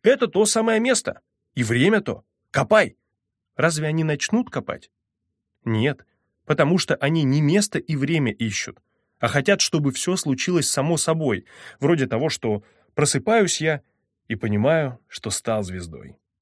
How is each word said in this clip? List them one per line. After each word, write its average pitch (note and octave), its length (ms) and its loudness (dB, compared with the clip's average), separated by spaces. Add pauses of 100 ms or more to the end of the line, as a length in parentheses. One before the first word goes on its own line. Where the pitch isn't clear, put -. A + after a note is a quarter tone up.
«Это B3 240 2
то G3+ 200 2
самое A3 340 2
место, A#3+ 400 -2 (340)
и C3 80 0
время C3+ 380 2
то, - 240 -8 (260)
копай», E3 460 2 (580)
разве D3+ 340 0
они D#3+ 140 0
начнут D#3 480 -2
копать? - 400 -8 (720)
Нет, A2+ 420 -2 (400)
потому D#3 320 2
что - 180 -2
они D#3 280 0
не C#3 180 2
место E3+ 360 2
и D#3+ 160 -6
время C#3+ 380 0
ищут, - 460 -6 (400)
а A#2+ 100 0
хотят, C#3+ 320 2
чтобы D3 320 0
всё F3+ 240 -4
случилось D#3 540 -2
само D#3 260 0
собой, D3+ 480 -2 (340)
вроде C#3+ 280 2
того, B2 220 -2
что G#2+ 360 -4 (300)
просыпаюсь E3 640 2
я D#3 220 -2 (440)
и A2+ 80 -4
понимаю, A#2+ 720 0
что - 240 -10
стал A2 320 -4
звездой. F2 540 -12 (260)